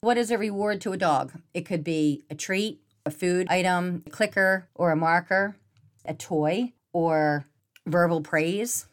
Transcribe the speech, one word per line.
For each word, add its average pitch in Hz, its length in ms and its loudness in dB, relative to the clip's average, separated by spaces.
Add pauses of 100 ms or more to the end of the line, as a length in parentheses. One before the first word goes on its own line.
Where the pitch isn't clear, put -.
What 233 160 2
is 233 140 0
a 233 80 0
reward 208 440 -2
to 190 100 -4
a 190 40 -4
dog? 139 360 2 (200)
It 175 140 -6
could 170 160 -4
be 151 480 0
a 156 60 -10
treat, 196 440 -4 (240)
a 147 60 -4
food 180 400 0
item, 180 560 0
a - 40 -18
clicker, 190 680 0
or 170 160 2
a 156 40 2
marker, 175 600 0 (480)
a 156 100 -6
toy, 180 580 -2 (200)
or 156 540 2 (380)
verbal 170 360 2
praise 170 720 -4